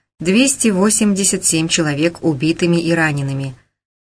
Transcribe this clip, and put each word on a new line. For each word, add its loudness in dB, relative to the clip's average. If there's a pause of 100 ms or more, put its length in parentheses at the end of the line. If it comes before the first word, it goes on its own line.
(220)
двести 2
восемьдесят 0
семь 0
человек -2
убитыми 0
и 0
ранеными. -2 (640)